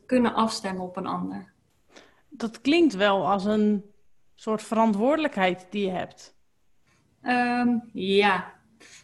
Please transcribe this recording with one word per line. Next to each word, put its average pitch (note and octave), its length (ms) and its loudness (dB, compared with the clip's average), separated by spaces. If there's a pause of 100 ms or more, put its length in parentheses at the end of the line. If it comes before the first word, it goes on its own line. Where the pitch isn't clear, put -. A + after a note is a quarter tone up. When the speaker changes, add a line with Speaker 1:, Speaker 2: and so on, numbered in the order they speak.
Speaker 1:
kunnen B3 280 2
afstemmen F#3+ 500 -4
op F3+ 140 -12
een F#3 80 -6
ander. F#3+ 480 -8 (760)
Speaker 2:
Dat A3+ 320 -10
klinkt D4+ 340 4
wel G3 340 2
als G3 160 0
een G#3 380 2 (520)
soort G#3+ 280 -4
verantwoordelijkheid A3+ 1040 0
die G3+ 160 -4
je F#3 60 -2
hebt. - 440 -10 (880)
Speaker 1:
Ehm, A#3+ 560 0 (160)
ja. G3 580 0 (520)